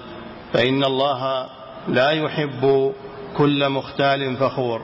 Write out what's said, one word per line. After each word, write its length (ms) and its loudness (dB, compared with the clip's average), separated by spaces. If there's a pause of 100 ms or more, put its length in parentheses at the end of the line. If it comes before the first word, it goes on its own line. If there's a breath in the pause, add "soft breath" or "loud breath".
(540)
فإن 300 2
الله 640 0 (400)
لا 220 4
يحب 840 2 (440)
كل 320 4
مختال 640 0
فخور. 480 0